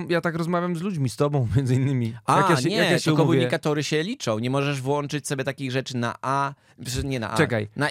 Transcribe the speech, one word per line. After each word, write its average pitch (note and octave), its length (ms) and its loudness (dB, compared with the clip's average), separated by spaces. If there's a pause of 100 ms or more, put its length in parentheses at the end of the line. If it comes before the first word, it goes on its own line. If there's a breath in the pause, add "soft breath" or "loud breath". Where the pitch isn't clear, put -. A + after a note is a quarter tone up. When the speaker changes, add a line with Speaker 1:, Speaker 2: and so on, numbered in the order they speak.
Speaker 1:
ja E3+ 120 2
tak E3 140 -2
rozmawiam F3 420 -2
z D#3 60 -6
ludźmi, E3+ 280 -2
z - 60 -12
tobą D3 320 2
<laughs> F#2+ 80 2
między B2+ 180 2
innymi. B2+ 400 0 (120)
Speaker 2:
A, C#3 140 4
Speaker 1:
Jak F#3+ 100 4
ja E3 60 4
się, C3 120 2
Speaker 2:
nie, G3 80 0
Speaker 1:
jak G3+ 140 4
ja E3+ 80 4
się - 60 -4
Speaker 2:
to D#3 180 4
Speaker 1:
umówię D3+ 40 4 (120)
Speaker 2:
komunikatory D3 460 0
się D#3 180 0
liczą. E3+ 360 -2
Nie B2 120 -2
możesz C#3 300 0
włączyć C#3+ 480 -2
sobie C3+ 160 -2
takich C3+ 280 -6
rzeczy B2+ 240 -2
na A#2 260 -2
A, C#3 320 -2 (240 soft breath)
znaczy C3 280 -4
nie C3+ 140 -2
na A2 100 -4
A, A2+ 60 -4
Speaker 1:
Czekaj. A2 400 0
Speaker 2:
na D3 140 0